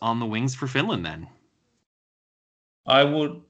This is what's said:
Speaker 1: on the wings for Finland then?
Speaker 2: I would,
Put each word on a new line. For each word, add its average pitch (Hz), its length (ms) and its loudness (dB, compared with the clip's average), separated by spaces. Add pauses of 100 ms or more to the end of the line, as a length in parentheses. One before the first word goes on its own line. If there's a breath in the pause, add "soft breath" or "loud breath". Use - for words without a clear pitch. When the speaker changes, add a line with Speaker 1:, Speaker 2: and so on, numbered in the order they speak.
Speaker 1:
on 113 180 -2
the 117 60 -4
wings 120 280 -2
for 139 120 -6
Finland 135 380 -2
then? 80 220 -10 (1600)
Speaker 2:
I 135 180 6
would, 147 460 0